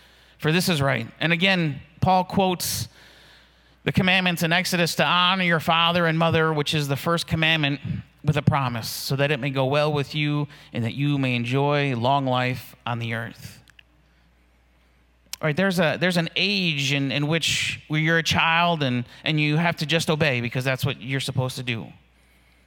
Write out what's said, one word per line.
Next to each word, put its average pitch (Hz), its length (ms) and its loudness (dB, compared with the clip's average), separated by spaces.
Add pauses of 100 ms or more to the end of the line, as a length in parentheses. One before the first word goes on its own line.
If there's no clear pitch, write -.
(380)
For 151 140 0
this 180 180 2
is 156 100 0
right. 131 260 0 (140)
And 165 140 2
again, 170 460 0 (200)
Paul 185 240 4
quotes - 640 -2 (960)
the - 80 -2
commandments 185 500 2
in 165 120 2
Exodus 175 400 0
to 170 100 2
honor 180 400 2
your 170 160 2
father 170 460 2
and 160 120 2
mother, 165 320 2
which 147 220 -2
is 147 160 -2
the 139 80 0
first 170 300 -2
commandment, 160 520 0 (460)
with 143 120 2
a 147 60 0
promise, 127 460 0
so - 280 -4
that 143 160 2
it 156 80 -2
may 139 100 -4
go 135 160 0
well 147 260 2
with 143 220 -4
you 147 320 -2 (260)
and 117 120 -4
that 113 100 -4
you 143 240 0
may 127 160 0
enjoy 139 600 0
long 135 280 2
life 127 520 -2 (100)
on 117 140 -4
the 117 140 -6
earth. - 440 -12 (1800)
All - 60 -2
right, 151 100 0
there's 185 240 2
a, 151 180 2
there's 175 200 2
an 165 180 0
age 170 560 0
in, 139 180 0
in 143 160 0
which - 600 -2
where 151 100 -2
you're 160 200 2
a 160 40 2
child 165 640 2
and, 123 200 -2 (200)
and 151 160 0
you 151 160 2
have 170 220 2
to 160 80 -4
just 156 220 0
obey 147 320 0
because 120 240 -4
that's 131 220 -2
what 139 160 -4
you're 135 160 -4
supposed 127 380 -4
to 127 80 -10
do. 113 280 -6 (760)